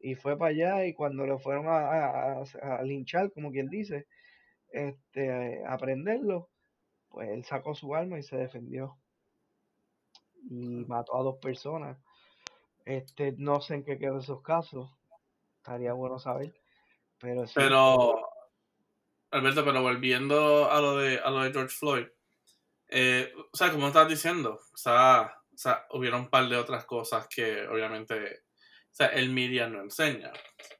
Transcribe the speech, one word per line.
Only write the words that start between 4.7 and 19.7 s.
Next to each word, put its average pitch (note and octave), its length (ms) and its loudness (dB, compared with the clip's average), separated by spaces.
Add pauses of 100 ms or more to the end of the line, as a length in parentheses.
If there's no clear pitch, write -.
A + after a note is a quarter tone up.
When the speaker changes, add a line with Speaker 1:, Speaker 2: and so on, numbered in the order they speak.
Speaker 1:
este, C3+ 960 -6
a C3 120 -4
prenderlo, F3 720 -4 (580)
pues - 220 -10
él A#2+ 140 -8
sacó C#3+ 300 -8
su C#3+ 200 -10
arma E3+ 240 -4
y C#3+ 40 -10
se C3 140 -10
defendió. C3 600 -10 (1500)
Y A#2+ 340 -8
Speaker 2:
Ah. - 20 -14
Speaker 1:
mató A#2+ 320 -6
a C3 40 0
dos C3 200 -4
personas. C#3 560 -10 (840)
Este, C3+ 540 -8
no C#3+ 220 -2
sé D#3 140 -8
en C#3+ 100 -8
qué C#3+ 140 -6
quedó C3+ 200 -4
esos C3 240 -10
casos. D#3+ 480 -6 (680)
Estaría B2 340 -6
bueno B2+ 260 -6
saber. C3+ 360 -8 (640)
Pero B2 280 -6
sí. - 100 -12
Speaker 2:
Pero, C3 640 8 (1120)
Alberto, C#3 340 2
pero C3+ 180 2